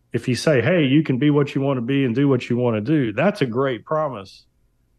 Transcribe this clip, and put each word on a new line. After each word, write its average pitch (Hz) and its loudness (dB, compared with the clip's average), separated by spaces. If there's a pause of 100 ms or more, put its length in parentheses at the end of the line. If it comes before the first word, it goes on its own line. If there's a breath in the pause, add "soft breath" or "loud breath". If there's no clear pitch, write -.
(140)
if - -6
you 123 0
say, 135 2
"Hey, 156 2
you 143 4
can 135 0
be 147 2
what 143 2
you 139 -2
want 135 0
to 123 -4
be 139 0
and 117 0
do 139 2
what 127 0
you 120 0
want 120 0
to 104 -2
do," 127 0
that's 160 0
a 131 0
great 123 -4
promise. 139 -6 (540)